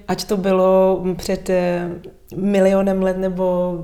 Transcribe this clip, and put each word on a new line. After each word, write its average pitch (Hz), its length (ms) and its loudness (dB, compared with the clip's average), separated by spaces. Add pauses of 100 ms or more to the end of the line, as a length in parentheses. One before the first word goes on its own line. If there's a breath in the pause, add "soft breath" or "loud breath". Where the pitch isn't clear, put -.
ať - 160 -4
to 208 140 -2
bylo 190 640 4 (140)
před, 190 320 -4
eh, 175 400 0 (460)
milionem 190 680 2
let 185 140 0
nebo 180 680 -2